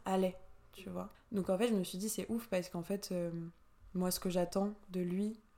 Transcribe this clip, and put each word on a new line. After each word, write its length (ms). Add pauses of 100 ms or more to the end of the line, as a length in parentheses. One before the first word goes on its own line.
allait, 320 (360)
tu 180
vois. 180 (220)
Donc 180
en 80
fait, 120
je 60
me 100
suis 120
dit, 120
c'est 200
ouf 200
parce 220
qu'en 120
fait, 300
euh, 180 (640)
moi, 160
ce 80
que 120
j'attends 440 (160)
de 100
lui, 380 (200)